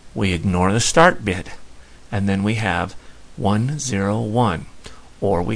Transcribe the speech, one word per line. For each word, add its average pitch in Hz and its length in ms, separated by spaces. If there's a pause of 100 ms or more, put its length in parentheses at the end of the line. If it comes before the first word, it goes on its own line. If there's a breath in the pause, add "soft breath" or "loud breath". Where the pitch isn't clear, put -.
(140)
we 98 200
ignore 90 400
the 117 80
start 170 420
bit, 95 280 (600 loud breath)
and 101 160
then 98 160
we 107 120
have 92 380 (440 loud breath)
one 113 420
zero 107 400
one, 110 460 (560 loud breath)
or 95 200
we 107 140